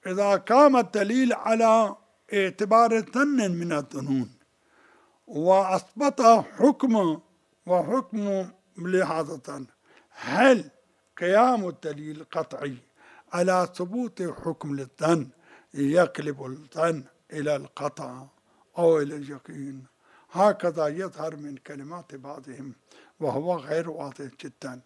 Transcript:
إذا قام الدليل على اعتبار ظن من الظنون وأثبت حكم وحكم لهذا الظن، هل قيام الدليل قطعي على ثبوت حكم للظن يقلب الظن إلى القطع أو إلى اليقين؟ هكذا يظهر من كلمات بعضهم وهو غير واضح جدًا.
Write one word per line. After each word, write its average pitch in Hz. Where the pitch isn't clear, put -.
إذا 202
قام 262
الدليل 233
على 226
اعتبار 214
ظن 247
من 170
الظنون 135
وأثبت 190
حكم 220
وحكم 190
لهذا 165
الظن، 139
هل 196
قيام 208
الدليل 151
قطعي 147
على 180
ثبوت 208
حكم 160
للظن 147
يقلب 147
الظن 151
إلى 147
القطع 135
أو 165
إلى 143
اليقين؟ 139
هكذا 175
يظهر 156
من 147
كلمات 147
بعضهم 139
وهو 156
غير 160
واضح 143
جدًا. 127